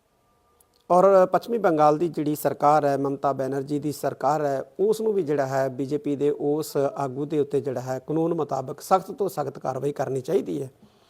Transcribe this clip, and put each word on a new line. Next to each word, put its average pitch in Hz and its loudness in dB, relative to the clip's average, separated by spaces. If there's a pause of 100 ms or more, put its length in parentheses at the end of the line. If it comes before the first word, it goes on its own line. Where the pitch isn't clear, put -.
(920)
ਔਰ 185 6
ਪੱਛਮੀ 185 -2
ਬੰਗਾਲ 151 4
ਦੀ 170 0
ਜਿਹੜੀ 151 -2
ਸਰਕਾਰ 147 2
ਹੈ, 139 2
ਮਮਤਾ 139 -2
ਬੈਨਰਜੀ 139 -4
ਦੀ 143 -4
ਸਰਕਾਰ 139 -2
ਹੈ, 139 -2 (180)
ਉਸ 214 2
ਨੂੰ 220 0
ਵੀ 196 0
ਜਿਹੜਾ 143 0
ਹੈ, 135 0
ਬੀਜੇਪੀ 143 -2
ਦੇ 143 2
ਉਸ 147 -2
ਆਗੂ 139 -2
ਦੇ 151 -2
ਉੱਤੇ 143 0
ਜਿਹੜਾ 123 -6
ਹੈ, 131 -6
ਕਾਨੂੰਨ 160 -2
ਮੁਤਾਬਕ 139 -4
ਸਖਤ 190 2
ਤੋਂ 196 -2
ਸਖਤ 139 -6
ਕਾਰਵਾਈ 135 -4
ਕਰਨੀ 131 -4
ਚਾਹੀਦੀ 160 -2
ਹੈ, 131 -10 (400)